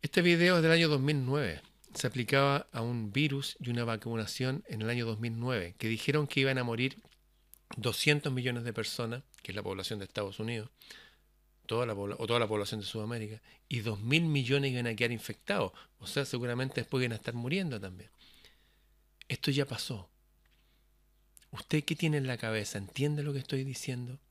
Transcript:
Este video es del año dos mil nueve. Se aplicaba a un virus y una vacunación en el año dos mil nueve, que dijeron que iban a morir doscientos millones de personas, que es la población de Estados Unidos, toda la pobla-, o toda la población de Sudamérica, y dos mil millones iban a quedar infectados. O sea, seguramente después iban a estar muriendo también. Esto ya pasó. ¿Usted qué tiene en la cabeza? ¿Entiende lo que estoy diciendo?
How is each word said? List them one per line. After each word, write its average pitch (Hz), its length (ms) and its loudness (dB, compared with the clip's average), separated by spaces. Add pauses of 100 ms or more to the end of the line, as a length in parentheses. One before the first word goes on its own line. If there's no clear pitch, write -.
Este - 220 2
video 175 340 8
es 170 60 6
del 160 100 6
año 165 160 6
dos 147 120 4
mil 139 240 2
nueve. 123 360 0 (340)
Se - 140 -2
aplicaba 139 640 2
a 117 100 -4
un 117 300 -4
virus 139 480 0
y 120 100 -6
una 120 140 0
vacunación 117 800 -2
en 110 160 -6
el 110 80 0
año 120 160 0
dos 110 140 -4
mil 117 180 -4
nueve, 117 400 -2
que - 80 -2
dijeron 139 400 2
que 139 140 0
iban 135 180 4
a 127 60 0
morir 120 340 0 (800)
doscientos 143 560 2
millones 123 320 0
de 120 80 -4
personas, 117 500 -4 (200)
que - 100 -12
es 95 40 -6
la 104 60 -6
población 95 380 -4
de 98 40 -8
Estados 101 360 -6
Unidos, 113 280 -4 (1000)
toda 120 200 0
la 113 80 -2
pobla-, 101 240 -4
o 117 80 -4
toda 117 140 4
la 110 80 2
población 104 320 0
de 98 60 -8
Sudamérica, 110 540 -6 (280)
y 120 120 -2
dos 104 200 -2
mil 139 240 4
millones 139 480 2
iban 123 160 0
a 113 80 -2
quedar 117 160 2
infectados. 120 600 -2 (280)
O 113 80 -12
sea, 143 160 0
seguramente 127 560 -2
después 127 220 0
iban 120 100 0
a 110 40 -4
estar 117 180 -6
muriendo 131 460 -2
también. 92 300 -12 (1160)
Esto - 240 -2
ya 139 120 2
pasó. 113 460 -8 (1400)
¿Usted - 340 -2
qué - 100 -2
tiene 156 220 2
en 135 100 0
la 127 100 -2
cabeza? 110 420 -4
¿Entiende 143 440 -2
lo 143 100 -4
que 139 60 -2
estoy 131 240 -4
diciendo? 127 560 -6 (120)